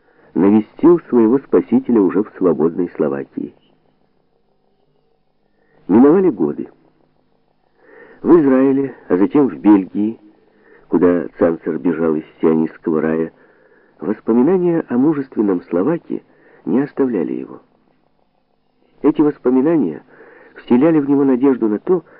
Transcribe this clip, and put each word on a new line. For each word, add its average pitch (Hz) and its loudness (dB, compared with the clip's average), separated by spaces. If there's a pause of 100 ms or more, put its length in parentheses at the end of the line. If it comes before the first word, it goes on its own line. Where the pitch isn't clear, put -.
(360)
навестил 107 2
своего 120 2
спасителя 117 0
уже 87 0
в - -6
свободной 85 -2
Словакии. 69 -8 (2250)
Миновали 143 4
годы. 76 -4 (1500)
В 165 4
Израиле, 135 0 (140)
а 90 0
затем 120 2
в 82 -8
Бельгии, 101 0 (720)
куда 87 0 (120)
Цанцер 82 -2
бежал 80 -2
из 78 -8 (160)
сионистского 80 -2
рая, 80 -4 (680)
воспоминания 156 -2
о 123 -4
мужественном 123 -2
словаке 101 -6 (420)
не 117 -2
оставляли 113 -4
его. 65 -14 (1400)
Эти 151 0
воспоминания 131 -2 (520)
вселяли 151 2
в 139 -2
него 143 0
надежду 127 0
на 104 -4
то, 180 -2 (160)